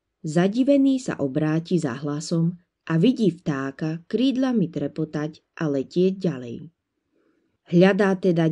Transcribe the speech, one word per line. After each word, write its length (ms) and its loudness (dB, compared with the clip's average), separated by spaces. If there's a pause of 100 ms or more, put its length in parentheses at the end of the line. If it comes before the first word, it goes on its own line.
(220)
Zadivený 800 2
sa 160 -6
obráti 640 0
za 240 -4
hlasom 560 -2 (240)
a 160 0
vidí 320 2
vtáka 720 -6
krídlami 640 0
trepotať 720 -6 (160)
a 80 -4
letieť 560 0
ďalej. 480 -6 (1040)
Hľadá 400 4
teda 380 0